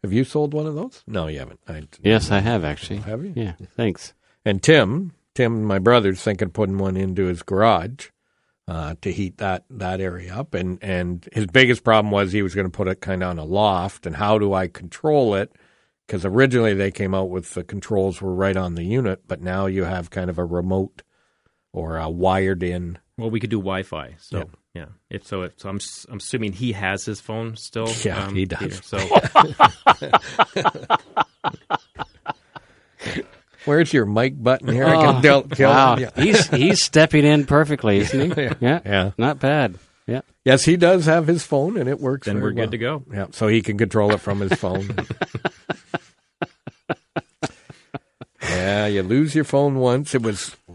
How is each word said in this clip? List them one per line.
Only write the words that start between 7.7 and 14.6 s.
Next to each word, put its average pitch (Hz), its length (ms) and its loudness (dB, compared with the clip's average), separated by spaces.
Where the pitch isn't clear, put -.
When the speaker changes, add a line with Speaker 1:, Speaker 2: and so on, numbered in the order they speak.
Speaker 1:
uh, 80 360 -8
to 95 100 -4
heat 95 260 -6
that, 95 320 -4
that 95 300 -6
area 90 340 -8
up. 131 200 -10
And, 92 280 -4
and 90 500 -6
his 107 140 -2
biggest 120 380 4
problem 107 260 4
was 101 220 0
he 104 100 0
was 92 140 -4
gonna 95 140 -2
put 95 180 -4
it 92 120 -6
kinda 92 260 -4
on 87 120 -6
a 78 60 -10
loft, 95 600 -2
and 78 100 -8
how 104 220 2
do 101 160 0
I 92 120 -2